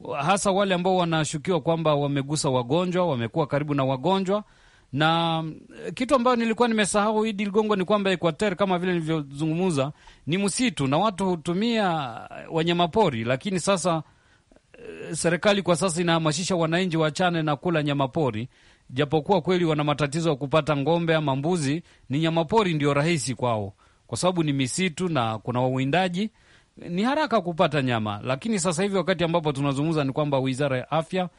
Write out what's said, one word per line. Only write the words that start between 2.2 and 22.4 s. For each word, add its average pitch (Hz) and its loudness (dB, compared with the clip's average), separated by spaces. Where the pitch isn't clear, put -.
wagonjwa, 170 0
wamekuwa 135 -2
karibu 147 -2
na 139 2
wagonjwa. 185 0
Na, 160 2
eh, 180 -6
kitu 254 0
ambayo 247 4
nilikuwa 233 2
nimesahau, 214 2
Idi 214 -2
Ligongo, 208 2
ni 185 0
kwamba 196 2
Equateur, 175 0
kama 185 0
vile 185 0
nilivyozungumza, 156 -2
ni 160 0
msitu 196 0
na 139 2
watu 196 0
hutumia 190 0
wanyamapori, 165 2
lakini 135 -2
sasa, 170 0
eh, 165 -12
serikali 180 2
kwa 170 2
sasa 180 0
inahamasisha 165 0
wananchi 165 0
waachane 160 2
na 151 0
kula 160 0
nyamapori, 139 0
japokuwa 151 2
kweli 180 2
wana 151 2
matatizo 147 0
ya 147 2
kupata 143 0
ng'ombe 165 2
ama 147 0
mbuzi. 151 0
Ni 135 0
nyamapori 165 2